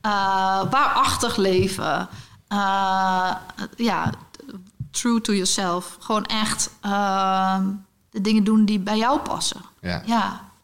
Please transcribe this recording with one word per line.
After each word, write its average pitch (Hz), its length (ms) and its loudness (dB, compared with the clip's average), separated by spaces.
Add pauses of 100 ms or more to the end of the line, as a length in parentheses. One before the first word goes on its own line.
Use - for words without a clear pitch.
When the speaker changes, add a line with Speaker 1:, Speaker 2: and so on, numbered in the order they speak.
Speaker 1:
Eh, 214 100 -2 (600)
waarachtig 240 640 0
leven. 185 720 0 (400)
Eh, 190 800 0 (460)
ja, 185 340 0 (800)
true 233 300 0
to 220 120 -2
yourself. 185 680 -2
Gewoon 214 260 -2
echt, 220 440 -2 (100)
ehm, 190 840 0 (460)
de 214 100 -8
dingen 214 240 4
doen 214 200 6
die 214 140 2
bij 208 200 0
jou 254 220 2
passen." - 400 -4 (200)
Speaker 2:
Ja. 90 260 -4
Speaker 1:
Ja. 220 340 0 (240)